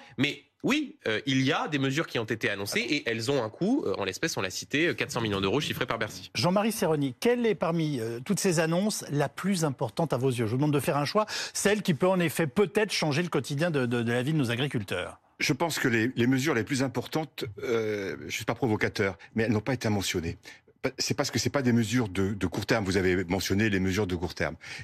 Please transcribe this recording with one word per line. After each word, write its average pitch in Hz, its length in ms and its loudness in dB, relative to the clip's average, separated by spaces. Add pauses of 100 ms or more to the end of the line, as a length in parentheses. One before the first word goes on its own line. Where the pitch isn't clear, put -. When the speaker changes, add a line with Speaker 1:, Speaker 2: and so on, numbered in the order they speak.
(180)
Speaker 1:
Mais 131 260 0 (200)
oui, 269 340 0 (100)
euh, 107 180 0
il 131 160 2
y 131 100 2
a 220 160 -2
des 151 120 -2
mesures 135 260 0
qui - 140 -4
ont 117 40 -2
été 113 240 -2
annoncées 104 340 -2
et 151 280 -2
elles 113 220 0
ont 139 120 2
un 110 60 -4
coût. 220 380 0
Euh, 98 100 0
en 101 60 -2
l'espèce, 95 340 -4
on 117 40 -2
l'a 92 100 -2
cité, 156 380 0
euh, 135 40 0
quatre 120 160 -2
cents 131 100 -4
millions 104 220 0
d'euros 98 180 2
chiffrés 127 280 -4
par 120 100 -2
Bercy. 101 380 -8
Speaker 2:
Jean-Marie 190 360 2
Serroni, 156 480 0
quelle 240 280 2
est 208 80 2
parmi, 160 440 0
euh, 117 200 -4
toutes 170 200 -2
ces 175 200 2
annonces 175 500 0
la 143 180 2
plus 180 380 -2
importante 143 480 -2
à 135 40 4
vos 131 120 2
yeux ? 120 160 2
Je 101 60 0
vous 123 60 2
demande 147 160 4
de 147 60 4
faire - 180 0
un 143 80 0
choix, 208 200 2 (280)
celle 208 280 2
qui 170 140 2
peut 180 120 2
en 185 120 4
effet 165 260 2
peut-être 202 460 2
changer - 320 0
le 175 60 -6
quotidien 151 420 -2
de, 135 160 0
de, 120 160 0
de 117 80 0
la 123 100 2
vie 139 120 0
de 160 40 2
nos 123 140 2
agriculteurs. 107 680 -4 (200)
Speaker 3:
Je - 140 2
pense 156 260 0
que - 80 2
les, 117 280 4
les 120 120 4
mesures 135 260 2
les 113 100 2
plus 127 200 -2
importantes, 135 600 -4 (180)
euh, 107 520 0 (120)
je 85 80 -6
suis 110 100 -6
pas - 80 0
provocateur, 104 640 0 (160)
mais 110 100 0
elles 113 80 2
n'ont 107 100 2
pas 135 120 -2
été 120 160 -2
mentionnées. 92 480 -2 (600)
C'est - 160 -2
parce 139 160 -2
que 123 80 0
c'est 117 100 0
pas 139 140 0
des 120 100 4
mesures 117 340 2
de, 98 280 -2
de 95 120 -2
court 104 200 -6
terme. 117 180 2
Vous 92 120 2
avez 92 260 2
mentionné 98 480 0
les 95 80 2
mesures 95 260 0
de 92 100 -2
court 85 200 -6
terme. 78 220 -4 (260)